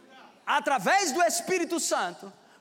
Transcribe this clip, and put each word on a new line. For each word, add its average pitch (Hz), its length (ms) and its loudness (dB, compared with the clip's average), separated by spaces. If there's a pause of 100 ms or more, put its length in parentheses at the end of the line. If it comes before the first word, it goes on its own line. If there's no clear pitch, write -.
(460)
através 285 680 2
do 330 100 2
Espírito 339 580 0
Santo, 196 520 -4 (280)